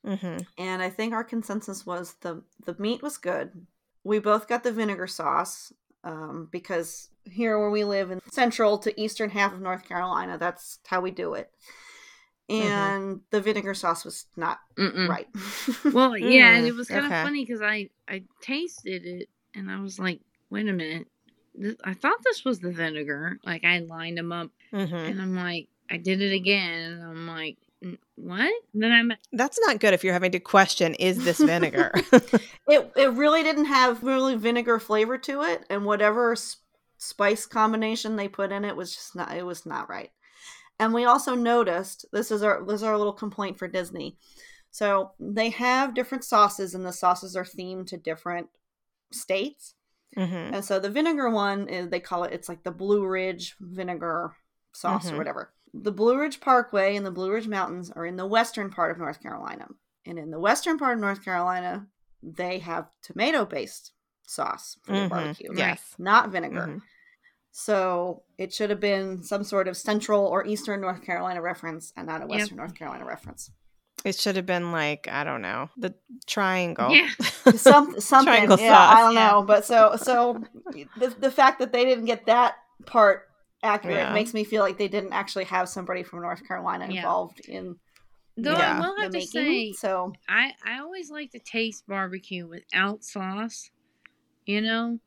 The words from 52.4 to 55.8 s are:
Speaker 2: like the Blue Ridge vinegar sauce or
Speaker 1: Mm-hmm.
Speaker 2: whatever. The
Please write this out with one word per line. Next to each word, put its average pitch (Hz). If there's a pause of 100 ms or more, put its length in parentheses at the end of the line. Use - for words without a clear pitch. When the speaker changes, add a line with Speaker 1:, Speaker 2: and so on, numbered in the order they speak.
Speaker 2:
like 170
the 180
Blue 196
Ridge 185
vinegar 170 (400)
sauce 175
or 175
Speaker 1:
Mm-hmm. 151
Speaker 2:
whatever. 143 (200)
The -